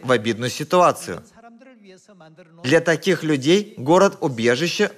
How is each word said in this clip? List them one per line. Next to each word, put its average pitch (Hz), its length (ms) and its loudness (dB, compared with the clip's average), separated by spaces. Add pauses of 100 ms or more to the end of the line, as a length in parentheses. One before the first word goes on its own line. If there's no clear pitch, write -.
в 127 80 -2
обидную 117 400 -2
ситуацию. 147 720 0 (1400)
Для 156 160 2
таких 165 420 -2
людей 160 540 0
город-убежище 165 1200 0